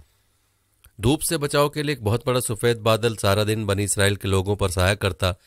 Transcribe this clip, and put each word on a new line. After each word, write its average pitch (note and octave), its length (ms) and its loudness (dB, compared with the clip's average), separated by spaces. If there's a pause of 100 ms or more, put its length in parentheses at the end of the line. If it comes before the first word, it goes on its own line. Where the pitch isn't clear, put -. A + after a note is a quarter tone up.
(1000)
धूप C3+ 200 2
से - 180 -4
बचाव D3 300 2
के D3+ 140 -6
लिए D3 100 -2
एक A#2+ 120 -8
बहुत A2 220 0
बड़ा B2+ 140 0
सफ़ेद A#2+ 380 0
बादल A2 380 2
सारा G#2 280 2
दिन A2 220 -2
बनी G2 180 0
इसराइल G2+ 320 0
के G2+ 120 -6
लोगों G2 280 0
पर G2 140 -2
साया F#2+ 240 2
करता। F#2 400 -2 (120)